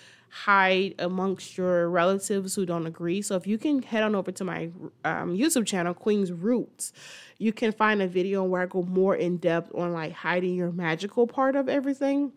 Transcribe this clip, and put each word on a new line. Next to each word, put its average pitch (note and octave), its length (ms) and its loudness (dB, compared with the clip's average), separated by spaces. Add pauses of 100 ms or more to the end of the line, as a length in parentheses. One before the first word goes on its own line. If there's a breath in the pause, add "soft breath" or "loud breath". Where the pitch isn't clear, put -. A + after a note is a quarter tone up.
(300 loud breath)
hide F#3+ 680 4
amongst F#3 580 -4
your F3+ 320 2
relatives F#3+ 640 2
who G3 120 -2
don't E3+ 200 -2
agree. E3+ 360 -2
So G3+ 160 -2
if F3 100 -6
you G#3+ 100 0
can C#4+ 240 0
head A3 220 0
on G#3+ 100 2
over F#3+ 200 -2
to G3+ 100 -8
my, E3 280 -6 (340)
um, F3 320 -2
YouTube C4 280 2
channel, F3 280 0
Queen's G3+ 400 0
Roots, G3 580 -2 (460 loud breath)
you A3 160 0
can A3 180 0
find G#3+ 300 4
a F#3+ 60 2
video F#3+ 360 0
where F3+ 200 0
I - 20 0
go F#3 160 -2
more F#3 340 4
in F3 220 0
depth E3+ 360 0
on, F3 200 -2
like, D#3+ 180 -4
hiding F3+ 440 -2
your F3 160 -2
magical F3+ 560 0
part C4+ 280 2
of C4+ 140 0
everything. C#4 680 0